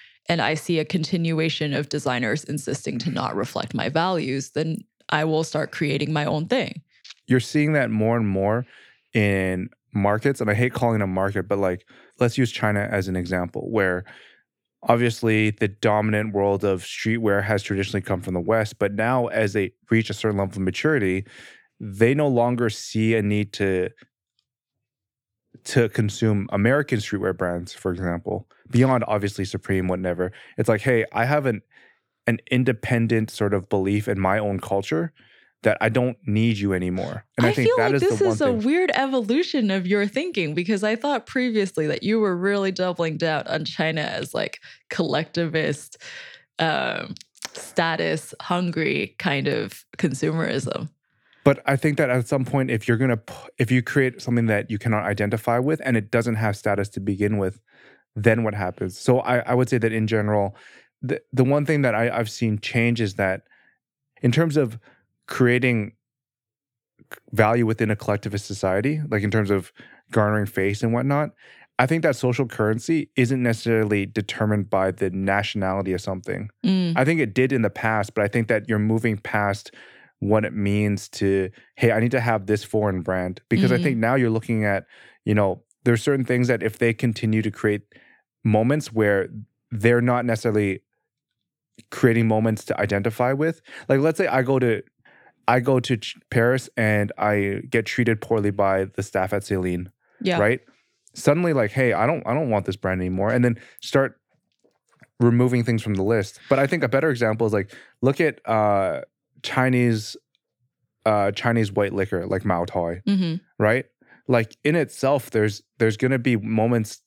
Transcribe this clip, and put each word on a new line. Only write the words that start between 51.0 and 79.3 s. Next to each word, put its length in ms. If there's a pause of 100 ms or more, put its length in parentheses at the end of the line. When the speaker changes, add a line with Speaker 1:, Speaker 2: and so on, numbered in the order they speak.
Speaker 2:
But 220
I 120
think 200
that 120
at 180
some 160
point, 260
if 200
you're 80
gonna 180
pu-, 420
if 140
you 100
create 400
something 260
that 220
you 80
cannot 280
identify 540
with 260
and 100
it 160
doesn't 240
have 220
status 320
to 100
begin 380
with, 240 (560)
then 260
what 100
happens? 440
So 240
I, 180
I 140
would 160
say 80
that 160
in 140
general, 500 (440)
the, 200 (100)
the 140
one 200
thing 180
that 120
I, 140
I've 200
seen 300
change 400
is 160
that 280 (760)
in 120
terms 240
of 200 (500)
creating 680 (1400)
value 340
within 260
a 40
collectivist 500
society, 540 (100)
like, 140
in 80
terms 180
of 220 (400)
garnering 360
face 360
and 80
whatnot, 380 (500)
I 60
think 180
that 140
social 280
currency 720
isn't 260
necessarily 640
determined 640
by 220
the 200
nationality 840
of 80
something. 480 (160)
Speaker 1:
Mm. 320
Speaker 2:
I 80
think 160
it 120
did 200
in 80
the 80
past, 460
but 100
I 20
think 220
that 180
you're 120
moving 380
past 540 (480)